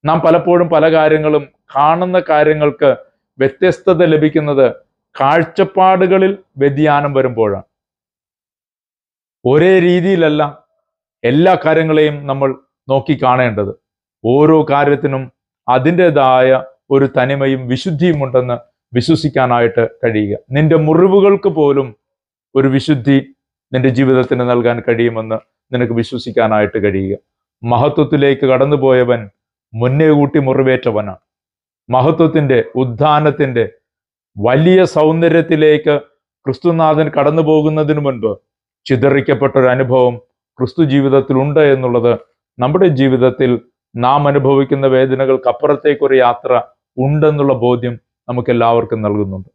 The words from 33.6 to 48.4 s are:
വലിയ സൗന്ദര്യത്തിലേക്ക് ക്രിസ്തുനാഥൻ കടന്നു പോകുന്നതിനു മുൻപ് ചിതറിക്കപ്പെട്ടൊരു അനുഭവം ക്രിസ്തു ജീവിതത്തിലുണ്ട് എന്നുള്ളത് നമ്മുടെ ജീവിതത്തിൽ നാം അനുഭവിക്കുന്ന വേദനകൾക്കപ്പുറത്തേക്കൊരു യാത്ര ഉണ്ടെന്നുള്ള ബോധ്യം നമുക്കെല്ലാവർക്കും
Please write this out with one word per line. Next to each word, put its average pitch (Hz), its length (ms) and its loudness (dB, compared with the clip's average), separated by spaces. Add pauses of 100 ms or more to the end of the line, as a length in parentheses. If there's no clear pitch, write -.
വലിയ 151 440 2 (160)
സൗന്ദര്യത്തിലേക്ക് 156 1000 2 (520)
ക്രിസ്തുനാഥൻ 160 600 0 (100)
കടന്നു 151 320 0
പോകുന്നതിനു 156 580 0
മുൻപ് 110 260 -4 (560)
ചിതറിക്കപ്പെട്ടൊരു 135 840 0
അനുഭവം 127 400 0 (440)
ക്രിസ്തു 127 240 -2 (100)
ജീവിതത്തിലുണ്ട് 139 720 0 (120)
എന്നുള്ളത് 120 380 0 (500)
നമ്മുടെ 175 260 2 (100)
ജീവിതത്തിൽ 131 520 0 (440)
നാം 127 360 0
അനുഭവിക്കുന്ന 135 640 0
വേദനകൾക്കപ്പുറത്തേക്കൊരു 135 1300 0
യാത്ര 120 280 -2 (520)
ഉണ്ടെന്നുള്ള 147 500 0 (100)
ബോധ്യം 123 300 -2 (340)
നമുക്കെല്ലാവർക്കും 117 760 -2